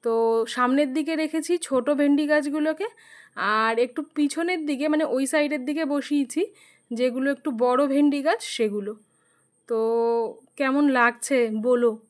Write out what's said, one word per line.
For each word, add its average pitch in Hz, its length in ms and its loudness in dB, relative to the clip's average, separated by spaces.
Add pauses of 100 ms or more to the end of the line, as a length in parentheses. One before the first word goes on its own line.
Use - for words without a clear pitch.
তো 226 460 2
সামনের 254 440 2
দিকে 311 240 -2
রেখেছি 311 420 -2
ছোট 254 320 -2
ভেন্ডি 285 360 2
গাছগুলোকে, 302 600 0 (480)
আর 220 440 0
একটু 247 240 -2 (120)
পিছনের 320 520 -2
দিকে, 294 220 -2
মানে 311 160 2
ওই 269 220 -2
সাইডের 294 380 -2
দিকে 302 200 -4
বসিয়েছি 285 600 -2 (460)
যেগুলো 254 380 -2
একটু 277 200 -4
বড় 247 360 0
ভেন্ডি 285 360 2
গাছ, 359 200 0
সেগুলো। 208 540 -4 (720)
তো 226 100 -2 (760)
কেমন 285 320 2
লাগছে 240 640 2
বলো? 233 460 2 (100)